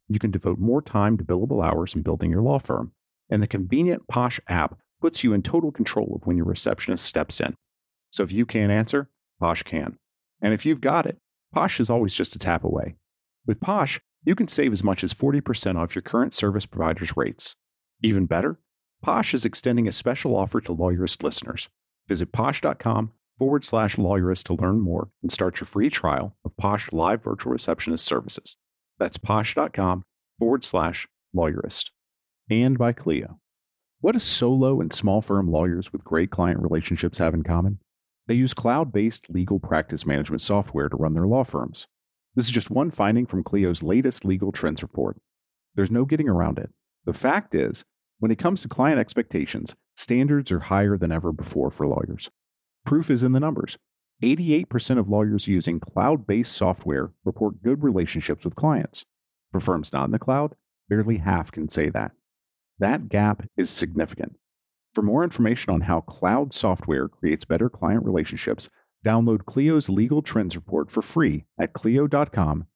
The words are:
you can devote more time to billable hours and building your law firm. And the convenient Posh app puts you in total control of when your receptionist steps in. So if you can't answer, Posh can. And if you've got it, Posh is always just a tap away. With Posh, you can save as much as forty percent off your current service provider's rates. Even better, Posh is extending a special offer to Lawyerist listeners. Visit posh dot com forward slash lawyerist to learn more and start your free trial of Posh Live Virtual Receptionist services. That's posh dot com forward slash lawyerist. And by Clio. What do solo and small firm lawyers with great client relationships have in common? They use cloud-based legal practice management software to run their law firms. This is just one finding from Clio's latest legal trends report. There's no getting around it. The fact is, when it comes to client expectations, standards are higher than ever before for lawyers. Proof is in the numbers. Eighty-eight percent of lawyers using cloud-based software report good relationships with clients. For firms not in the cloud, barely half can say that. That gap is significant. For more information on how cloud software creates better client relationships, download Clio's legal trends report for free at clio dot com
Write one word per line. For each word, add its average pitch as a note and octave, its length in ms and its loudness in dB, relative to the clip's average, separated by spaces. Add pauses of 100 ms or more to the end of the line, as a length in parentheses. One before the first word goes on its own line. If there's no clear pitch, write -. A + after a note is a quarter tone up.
you G#2+ 120 0
can A2 120 -2
devote F#2 280 -2
more A#2 240 2
time G#2+ 340 2
to F#2 80 -2
billable F#2 400 0
hours D#2+ 300 0
and D#2+ 100 -2
building D#2+ 260 0
your F2+ 120 2
law C#3 160 2
firm. - 340 -4 (380)
And G#2 120 2
the G2+ 40 0
convenient B2+ 600 0
Posh B2 320 -2 (100)
app E2+ 300 -2 (220)
puts - 240 0
you A#2 80 4
in G2+ 100 2
total E3 300 0
control - 420 -2
of - 120 -8
when F2+ 100 2
your E2+ 80 2
receptionist - 600 -2
steps - 340 -2
in. - 140 -4 (560)
So - 120 -2
if F2 100 -4
you A2 120 2
can't G#2+ 260 2
answer, A2+ 380 2 (320)
Posh E2+ 220 0
can. - 340 -6 (460)
And G#2 100 2
if G#2+ 140 -2
you've D3 160 0
got D#3 240 2
it, - 100 -6 (380)
Posh - 260 0
is A#2 80 0
always A#2 240 2
just - 240 -4
a - 20 -12
tap E2 240 0
away. - 340 -2 (500)
With A2 140 -2
Posh, F#3 380 -2 (260)
you F#3 100 4
can G#3+ 140 0
save C3+ 260 2
as F#2+ 100 -2
much F#2+ 180 0
as F#2 120 -2
forty C#3 260 2
percent G2 380 -2
off E2+ 160 -2
your F2+ 80 -6
current B2 320 0
service G#2 320 0
provider's E2+ 500 -2
rates. - 400 -4 (460)
Even G2 240 2
better, B2 320 -2 (440)
Posh G#3 300 -2
is A#2+ 140 0
extending A#2+ 420 0
a F#2+ 40 -6
special B2 440 -2
offer G2 240 0
to F2+ 140 -6
Lawyerist F2+ 480 0
listeners. - 480 -4 (380)
Visit F2 240 -2
posh C3+ 280 -2
dot D3 180 -2
com A2 340 -2 (260)
forward C#3 280 2
slash A2 300 0
lawyerist F#2 480 0
to F2+ 100 -4
learn F#2+ 260 2
more E2+ 300 -2 (100)
and F#2 100 -4
start - 300 -2
your - 60 -12
free A2+ 240 0
trial D#2 520 -2
of - 140 -10
Posh G2+ 340 -2
Live F2 320 2
Virtual A2 300 -4
Receptionist E2 540 -2
services. - 500 -4 (420)
That's - 200 -2
posh G#2+ 360 0
dot D3+ 200 -2
com F#2 300 0 (340)
forward A#2+ 260 2
slash E2+ 420 -2 (280)
lawyerist. - 560 -2 (580)
And B2 300 4
by A#2+ 140 2
Clio. D2+ 460 -4 (640)
What G3 120 2
do A#3+ 80 2
solo C3 600 2
and D#2+ 100 -2
small G2+ 300 2
firm G2 320 2
lawyers F2 400 0
with - 100 -8
great E2 280 0
client F2 320 0
relationships E2+ 560 -2
have E2 160 2
in D#2+ 80 0
common? F2 360 0 (480)
They A#2 80 0
use B2+ 200 2
cloud-based A#2 720 0
legal F#2+ 300 0
practice - 480 -2
management C#2+ 340 0
software G2 480 0
to A#1+ 80 -6
run D2 160 2
their E2 140 2
law B2 180 4
firms. - 420 -8 (480)
This A#2+ 120 0
is B2+ 60 -4
just - 180 -2
one C3+ 200 0
finding A2+ 360 2
from F#2 180 -2
Clio's F#2 380 0
latest A#2 420 0
legal F#2+ 260 0
trends D#2 320 -4
report. - 360 -4 (560)
There's G2 160 2
no A#2+ 160 2
getting D3+ 220 0
around E2+ 300 2
it. - 120 -8 (340)
The - 80 -2
fact E3 420 -2
is, C2+ 300 -2 (340)
when A2+ 120 0
it A2 80 0
comes F#3 240 -2
to A#2 60 -10
client C#3+ 300 2
expectations, - 800 -4 (180)
standards C#3 560 0
are F2 100 0
higher G2+ 360 2
than E2+ 160 0
ever E2 200 -2
before C#2+ 380 -2
for - 160 -2
lawyers. - 440 -4 (540)
Proof D3+ 260 2
is A#2+ 140 2
in B2+ 80 4
the C3 80 4
numbers. - 380 -4 (440)
Eighty-eight D#3 460 2
percent B2 320 0
of G2 80 0
lawyers G#2 400 2
using E2+ 320 0
cloud-based A2+ 720 0
software D#2 580 0 (140)
report G2+ 380 -2
good C#3 200 0
relationships F#2+ 600 0
with E3+ 100 -4
clients. - 500 0 (460)
For F#2+ 80 0
firms E2+ 340 0
not C#2 120 0
in G2 80 -2
the A2+ 80 0
cloud, C#3+ 340 0 (340)
barely G#2+ 300 2
half F2 320 0
can D#2 180 -6
say D2+ 220 0
that. G#1+ 220 -4 (640)
That G#2+ 300 0
gap G#2 360 2 (120)
is F2+ 140 0
significant. - 640 -4 (580)
For A2 80 0
more A2+ 220 2
information A#2+ 480 0
on E2 100 4
how F2+ 200 0
cloud B2 520 0
software D#2+ 540 0
creates - 360 -2
better F2 240 2
client G2+ 360 0
relationships, - 640 -2 (340)
download A2+ 420 2
Clio's D3+ 420 2
legal A#2 340 2
trends F#2+ 320 -2
report D#2+ 360 -4
for A2 120 -2
free F2 420 0 (160)
at F2 120 -2
clio C3 340 0
dot C#3+ 260 0
com D#2+ 440 0